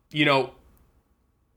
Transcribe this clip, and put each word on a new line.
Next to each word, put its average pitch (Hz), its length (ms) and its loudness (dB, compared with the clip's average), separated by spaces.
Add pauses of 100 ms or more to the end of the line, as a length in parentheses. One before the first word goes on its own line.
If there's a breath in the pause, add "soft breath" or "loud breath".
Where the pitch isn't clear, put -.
(100)
you 151 140 -2
know, 135 280 0 (1040)